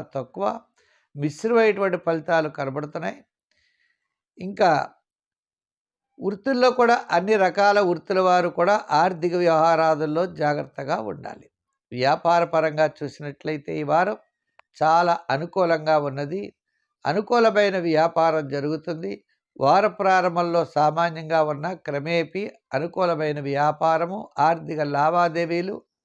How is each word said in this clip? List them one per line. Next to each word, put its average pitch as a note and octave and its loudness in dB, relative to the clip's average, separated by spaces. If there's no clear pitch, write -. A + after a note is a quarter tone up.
తక్కువ, C#3 -8
మిశ్రమైనటువంటి G3 0
ఫలితాలు D#3+ 0
కనబడుతున్నాయి. D3 -8
ఇంకా F#3+ 0
వృత్తుల్లో B3 0
కూడా A#3+ 4
అన్ని F#3 2
రకాల G3+ 2
వృత్తుల F#3 0
వారు F3+ 2
కూడా F3 2
ఆర్థిక E3+ 0
వ్యవహారాదుల్లో D#3+ 2
జాగ్రత్తగా D3 -4
ఉండాలి. C#3+ -12
వ్యాపార E3 2
పరంగా D#3 0
చూసినట్లయితే D3 -10
ఈ D3+ -6
వారం F3 0
చాలా E3+ 4
అనుకూలంగా D#3+ 0
ఉన్నది. C#3+ -4
అనుకూలమైన G#3 2
వ్యాపారం D#3+ 2
జరుగుతుంది. D#3 -6
వార D#3+ 4
ప్రారంభంలో F3 0
సామాన్యంగా D#3+ 0
ఉన్న D3+ -4
క్రమేపీ D#3+ -4
అనుకూలమైన D#3 -2
వ్యాపారము, D3+ 0
ఆర్థిక D#3 0
లావాదేవీలు E3+ 0